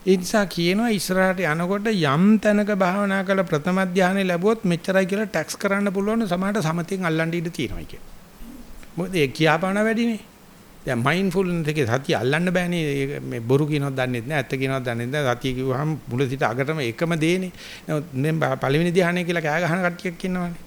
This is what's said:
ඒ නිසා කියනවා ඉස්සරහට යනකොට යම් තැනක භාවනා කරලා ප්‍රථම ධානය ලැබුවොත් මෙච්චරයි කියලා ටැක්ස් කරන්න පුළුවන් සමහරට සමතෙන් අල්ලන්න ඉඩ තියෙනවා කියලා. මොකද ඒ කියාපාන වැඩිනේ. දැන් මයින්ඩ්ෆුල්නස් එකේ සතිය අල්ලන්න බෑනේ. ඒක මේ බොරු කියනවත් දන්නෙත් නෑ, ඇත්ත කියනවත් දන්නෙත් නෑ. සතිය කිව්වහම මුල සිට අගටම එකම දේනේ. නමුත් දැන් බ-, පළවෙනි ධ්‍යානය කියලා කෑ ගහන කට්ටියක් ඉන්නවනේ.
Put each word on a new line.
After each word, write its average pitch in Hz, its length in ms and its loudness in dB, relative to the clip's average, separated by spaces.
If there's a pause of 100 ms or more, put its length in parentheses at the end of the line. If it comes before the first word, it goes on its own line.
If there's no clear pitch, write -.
ඒ 185 160 4
නිසා 196 300 0
කියනවා 190 440 0
ඉස්සරහට 185 520 2
යනකොට 175 460 0
යම් 160 360 4 (140)
තැනක 208 360 2
භාවනා 196 480 2
කරලා 190 220 2
ප්‍රථම 175 340 0 (100)
ධානය 190 360 2
ලැබුවොත් 185 400 0
මෙච්චරයි 185 420 2
කියලා 196 220 -2
ටැක්ස් - 280 -4
කරන්න 202 360 0
පුළුවන් 214 340 0
සමහරට 190 360 0
සමතෙන් 170 440 -2
අල්ලන්න 160 280 0
ඉඩ 170 160 -2
තියෙනවා 107 340 -4
කියලා. - 260 -16 (840)
මොකද 185 220 -6
ඒ 147 140 2
කියාපාන 165 520 2
වැඩිනේ. 220 400 0 (600)
දැන් 127 180 -2
මයින්ඩ්ෆුල්නස් 175 680 0
එකේ 151 180 0
සතිය 135 300 0
අල්ලන්න 147 340 0
බෑනේ. 175 320 0 (100)
ඒක 139 280 -2
මේ 131 200 -8
බොරු 135 260 2
කියනවත් 143 280 0
දන්නෙත් 123 320 -2
නෑ, 151 120 -2
ඇත්ත 131 140 -4
කියනවත් 135 300 -2
දන්නෙත් 120 280 -2
නෑ. 135 260 0
සතිය 131 180 -2
කිව්වහම 131 360 -2 (140)
මුල 127 220 0
සිට 131 160 -2
අගටම 139 380 0
එකම 160 360 0
දේනේ. 175 360 0 (300)
නමුත් 156 300 -4
දැන් 151 260 0
බ-, 131 200 0
පළවෙනි 151 320 2
ධ්‍යානය 175 340 2
කියලා 170 180 0
කෑ 156 200 0
ගහන 175 200 0
කට්ටියක් 175 420 -4
ඉන්නවනේ. 180 420 -4